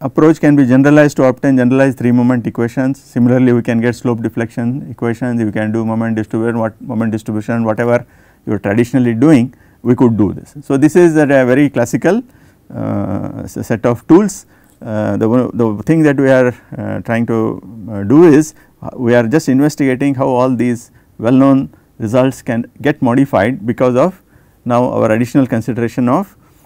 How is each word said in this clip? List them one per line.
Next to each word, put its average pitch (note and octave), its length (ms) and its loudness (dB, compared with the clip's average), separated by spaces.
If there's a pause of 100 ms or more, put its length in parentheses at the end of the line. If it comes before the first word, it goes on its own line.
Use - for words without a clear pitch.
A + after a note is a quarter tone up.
approach D#3 400 2
can D3 160 4
be C#3 80 4
generalized C#3+ 500 4
to C#3+ 80 0
obtain C3 320 0
generalized C3 420 2
three A#2+ 140 0
moment A#2+ 340 0
equations. B2 560 -4
Similarly, B2 520 2
we A#2+ 80 2
can A#2 180 -2
get A#2+ 160 0
slope A#2 260 -4
deflection A#2 680 -6
equations, A#2 500 -4
we G#2+ 80 -2
can G#2+ 220 -4
do A2+ 140 -4
moment A2+ 320 -4
distribution, A2+ 420 -4
what A2 220 -6
moment A2+ 320 -4
distribution, A2 500 -6
whatever A#2+ 420 -2 (400)
you A#2 60 -8
are G2+ 80 -2
traditionally A#2+ 540 0
doing, C3 400 2 (280)
we A#2+ 140 0
could A#2 220 2
do G2 160 0
this. - 280 -18
So, C#3 140 -2
this D3 220 2
is E3+ 180 6
a, D#3 80 4
a C3+ 220 2
very C3 240 2
classical, E3+ 520 -2 (540)
uh, G2+ 720 -8
s-, - 200 -12
set A#2 200 -4
of A#2+ 220 -2
tools. F#3+ 380 2 (360)
Uh, G#2+ 340 -4
the, A2+ 380 0
the A2 300 -2
thing D#3+ 200 0
that C#3+ 140 2
we C3+ 120 2
are, B2+ 240 2 (240)
uh, G#2 220 -8
trying A2+ 280 -4
to, A2 340 -4 (280)
uh, G2+ 140 -8
do C#3+ 220 6
is, D3+ 300 4 (260)
uh, - 160 -14
we A#2+ 180 0
are A#2+ 100 2
just D3 220 -2
investigating C#3 680 0
how C3+ 120 -2
all B2+ 260 0
these A#2+ 380 -4 (260)
well A#2 140 -2
known C3+ 380 4 (280)
results B2+ 440 0
can A#2 280 -6 (120)
get G3+ 200 -2
modified A#2+ 640 0
because B2 300 0
of E3+ 260 0 (440)
now B2 180 0
our A2+ 280 0
additional B2 360 0
consideration A#2 600 -4
of, F3+ 260 -4 (300)